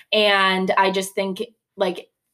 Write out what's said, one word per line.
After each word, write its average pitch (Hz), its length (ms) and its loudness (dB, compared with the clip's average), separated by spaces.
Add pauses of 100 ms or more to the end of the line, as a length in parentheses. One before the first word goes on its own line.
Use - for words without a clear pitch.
(140)
And 190 640 2
I 190 140 4
just 190 240 -4
think, 196 260 -4 (340)
like, 185 340 -4 (240)